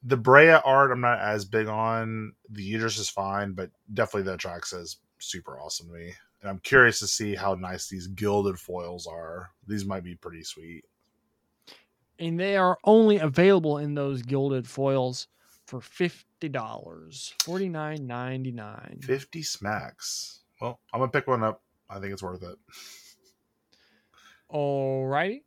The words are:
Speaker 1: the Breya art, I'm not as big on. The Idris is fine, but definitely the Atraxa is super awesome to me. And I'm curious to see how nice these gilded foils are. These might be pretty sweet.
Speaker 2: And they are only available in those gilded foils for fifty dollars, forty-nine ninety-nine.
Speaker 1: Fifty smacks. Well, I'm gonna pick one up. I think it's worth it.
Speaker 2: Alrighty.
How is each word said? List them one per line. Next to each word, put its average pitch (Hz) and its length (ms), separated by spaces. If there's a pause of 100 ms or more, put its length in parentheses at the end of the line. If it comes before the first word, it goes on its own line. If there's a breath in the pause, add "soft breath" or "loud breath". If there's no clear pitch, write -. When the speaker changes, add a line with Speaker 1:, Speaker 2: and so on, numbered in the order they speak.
Speaker 1:
the 127 160
Breya 147 460
art, 135 280
I'm 123 80
not 120 200
as 104 260
big 110 200
on. 110 680 (160)
The 104 240
Idris 113 240
is 104 100
fine, 98 440
but 92 180 (220)
definitely 101 380
the 92 60
Atraxa 87 460
is 82 160 (200)
super 78 400
awesome 76 300
to 85 60
me. 85 180 (300)
And 101 80
I'm 98 100
curious 123 400
to 107 60
see 104 280
how 95 200
nice 92 340
these 92 180
gilded 98 520
foils 87 480
are. 85 440 (160)
These 101 200
might 95 180
be 90 100
pretty 82 300
sweet. 82 400 (1300 loud breath)
Speaker 2:
And 165 220
they 196 160
are 180 280
only 214 340
available 160 600
in 147 160
those 139 280
gilded 135 440
foils 135 600 (380 soft breath)
for 127 160
fifty - 640
dollars, 110 880 (100)
forty-nine 156 640
ninety-nine. 120 960
Speaker 1:
Fifty 135 400
smacks. - 1000 (180)
Well, 117 220 (140)
I'm 117 60
gonna 131 120
pick 143 140
one 127 180
up. 110 180 (280)
I 101 100
think 98 140
it's 95 80
worth 92 200
it. 90 140 (2000 loud breath)
Speaker 2:
Alrighty. 139 960